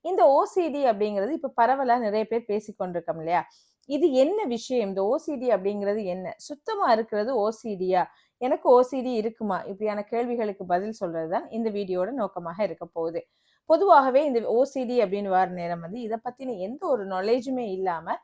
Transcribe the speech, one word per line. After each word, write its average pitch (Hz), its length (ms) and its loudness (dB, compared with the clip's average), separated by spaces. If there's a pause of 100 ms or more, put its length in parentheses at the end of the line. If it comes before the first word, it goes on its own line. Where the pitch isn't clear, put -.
இந்த 359 280 4
ஓ 285 160 6
சி 359 240 0
டி 277 160 -2
அப்படிங்கிறது 208 460 0
இப்ப 294 220 -6 (100)
பரவலா 254 360 2
நிறைய 220 260 0
பேர் 226 240 -4
பேசிக்கொண்டிருக்கோம் 185 680 -4
இல்லையா? 165 300 -2 (400)
இது 285 260 2
என்ன 330 320 4
விஷயம்? 240 440 -2
இந்த 196 160 -2
ஓ 233 120 2
சி 311 200 -6
டி 247 120 -4
அப்படிங்கிறது 202 560 0
என்ன? 180 320 -6
சுத்தமா 339 560 -2
இருக்கிறது 220 440 0
ஓ 208 140 2
சி 226 240 -8
டியா? 185 300 0 (320)
எனக்கு 285 320 -2
ஓ 254 140 8
சி 262 180 -2
டி 247 120 -4
இருக்குமா? 220 460 -4
இப்படியான 208 440 -6
கேள்விகளுக்கு 233 640 -4
பதில் 190 280 -2 (100)
சொல்றதுதான் 165 440 -4
இந்த 226 220 -4
வீடியோட 190 400 -2
நோக்கமாக 185 540 -6
இருக்க 165 280 -6
போகுது. 165 360 -6 (360)
பொதுவாகவே 302 600 6
இந்த 247 160 2
ஓ 226 240 2
சி 269 200 -4
டி 240 180 2
அப்படின்னு 202 260 -2
வர 185 220 2
நேரம் 175 300 -6
வந்து, 180 200 -10
இதை 220 240 -6
பத்தின 247 340 -8
எந்த 240 280 -8
ஒரு 233 200 0
நாலேஜுமே 220 680 -2
இல்லாம 185 520 -4